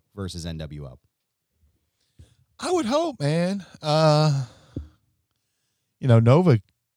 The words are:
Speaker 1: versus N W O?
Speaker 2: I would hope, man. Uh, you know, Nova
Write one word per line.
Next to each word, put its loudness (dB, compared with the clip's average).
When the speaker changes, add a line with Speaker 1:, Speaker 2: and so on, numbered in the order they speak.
Speaker 1:
versus -12
N -10
W -14
O? -20
Speaker 2:
I -6
would -2
hope, -2
man. -4
Uh, 2
you -8
know, 6
Nova 4